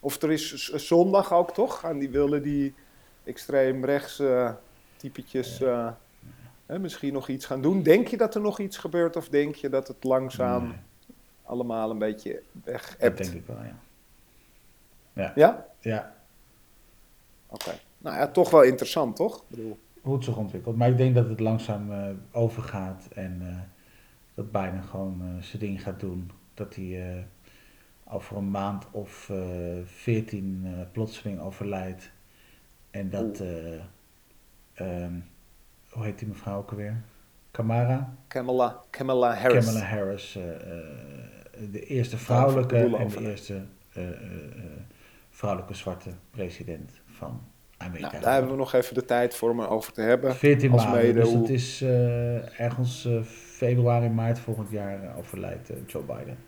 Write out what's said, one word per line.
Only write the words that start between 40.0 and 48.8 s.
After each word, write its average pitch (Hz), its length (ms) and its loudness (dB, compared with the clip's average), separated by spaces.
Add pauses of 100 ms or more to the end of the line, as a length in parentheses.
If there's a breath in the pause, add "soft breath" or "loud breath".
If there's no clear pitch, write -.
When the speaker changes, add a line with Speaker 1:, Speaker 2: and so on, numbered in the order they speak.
Speaker 2:
eh, 90 180 -8
eh, - 60 -12 (1120)
de 101 160 -8
eerste 123 320 0
Speaker 1:
Van - 60 -8 (120)
Speaker 2:
vrouwelijke 127 400 6
en 120 140 6
de 110 80 0
Speaker 1:
overlijdt. 107 320 -2
Speaker 2:
eerste, 98 340 -8 (280)
eh, 90 160 -10
eh, 87 40 -8
eh, 85 520 -14 (640 soft breath)
vrouwelijke 95 440 -6
zwarte 92 360 -8 (200)
president 87 600 -10 (140)
van - 340 -12 (360)
Amerika. 87 340 -8
Speaker 1:
Nou, - 120 -10
daar 123 100 4
hebben 131 180 4
we 135 60 -4
nog 135 160 -4
even 127 220 2